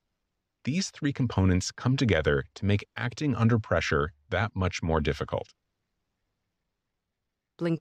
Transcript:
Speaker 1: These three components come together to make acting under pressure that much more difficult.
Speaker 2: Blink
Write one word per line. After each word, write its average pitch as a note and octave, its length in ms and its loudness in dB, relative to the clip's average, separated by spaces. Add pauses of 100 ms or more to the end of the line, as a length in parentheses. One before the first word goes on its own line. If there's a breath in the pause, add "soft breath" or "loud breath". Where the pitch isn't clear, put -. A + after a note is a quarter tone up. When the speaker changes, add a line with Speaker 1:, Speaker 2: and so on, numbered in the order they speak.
(640)
Speaker 1:
These E3+ 240 -4
three - 240 -4
components F#2+ 580 2
come C3 240 0
together D#2 480 2 (120)
to - 100 -8
make G2+ 200 0 (120)
acting B2+ 380 -2
under A2+ 240 4
pressure D#2 520 0 (180)
that G#2 260 -2
much F#2 280 -2
more D#2+ 160 0
difficult. D2+ 540 -4 (2000)
Speaker 2:
Blink E3 240 0